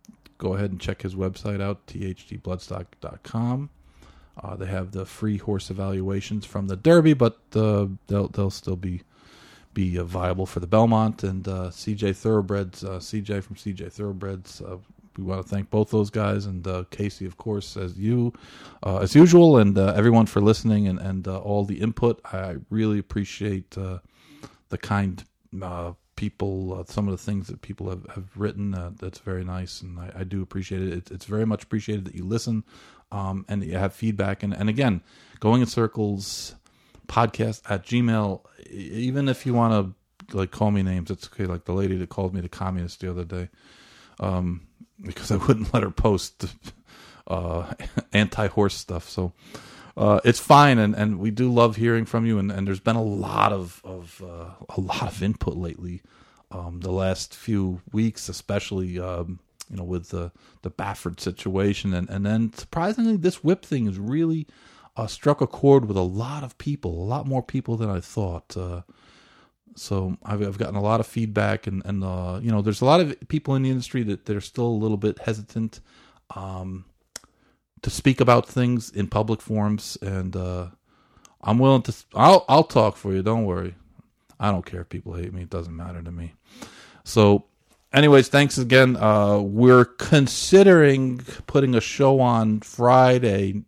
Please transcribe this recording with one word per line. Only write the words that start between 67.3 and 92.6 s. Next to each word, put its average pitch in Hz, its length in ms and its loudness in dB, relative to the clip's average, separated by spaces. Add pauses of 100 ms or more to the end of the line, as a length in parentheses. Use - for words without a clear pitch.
people 123 340 -6
than 110 140 -2
I 92 100 -2
thought. 87 560 -6
Uh, 87 260 -8 (920)
so 95 500 -4
I've, 104 180 -4
I've 101 160 -6
gotten 101 180 -6
a 101 60 -4
lot 110 180 2
of 113 60 -4
feedback, 104 600 -2
and, 95 180 -6
and, 98 200 -6
uh, 92 380 -6
you 117 80 -2
know, 107 120 2
there's 104 180 0
a 123 40 0
lot 151 160 6
of 147 160 -2 (120)
people 147 260 -2
in 135 80 0
the 131 80 0
industry 127 340 -4
that, 101 220 -6
that 107 100 -2
are 101 40 -6
still 120 260 -6
a - 20 0
little 107 300 -2
bit 104 220 -2
hesitant, 110 600 -6 (560)
um, 92 480 -10 (960)
to - 80 -4
speak - 300 0
about 120 260 4
things 123 440 -2
in 98 180 -4
public 107 340 -2
forums, 104 580 -4
and, 95 360 -6
uh, 90 320 -6 (760)
I'm 110 160 2
willing 131 240 6
to, - 120 -6 (200)
I'll, 165 340 8
I'll 147 160 6
talk 110 320 2
for 98 160 -6
you. 95 100 0
Don't 110 220 0
worry. 90 300 -4 (640)
I 104 100 0
don't 92 140 -2
care 90 160 -10
if 87 80 -14
people - 260 -12
hate 87 180 -8
me. 90 100 -10
It 85 80 -14
doesn't 85 260 -8
matter 87 260 -12
to 85 80 -12
me. 85 220 -12 (720)
So, 101 400 6 (480)
anyways, 143 360 8
thanks 143 280 4
again. 127 400 6
Uh, 104 420 4
we're 120 460 8
considering 143 1300 6 (280)
putting 139 280 4
a 113 60 6
show 135 400 4
on 113 400 2